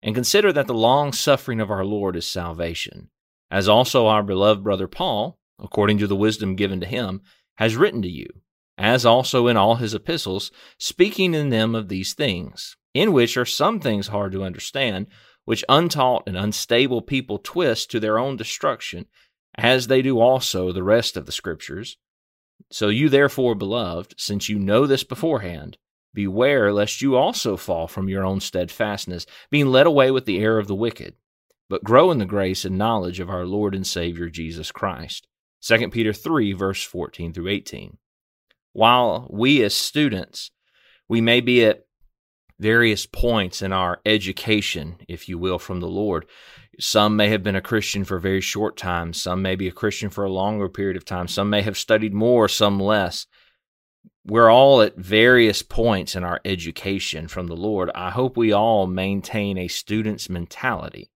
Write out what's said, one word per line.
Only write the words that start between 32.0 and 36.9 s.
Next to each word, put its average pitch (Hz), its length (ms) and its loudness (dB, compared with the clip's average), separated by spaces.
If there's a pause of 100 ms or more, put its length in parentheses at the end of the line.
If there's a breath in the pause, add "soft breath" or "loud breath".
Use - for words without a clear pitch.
in 151 60 0
the 104 80 0
grace 95 380 -2
and 92 140 -4
knowledge 95 420 -2
of 90 100 -10
our 90 160 -6
Lord 98 300 -2
and 95 100 -6
Savior 85 440 -6
Jesus 82 420 -10
Christ." - 560 -10 (320)
Second 113 320 0
Peter 110 220 0
three, 117 400 -2
verse 95 280 -4
fourteen 85 520 -10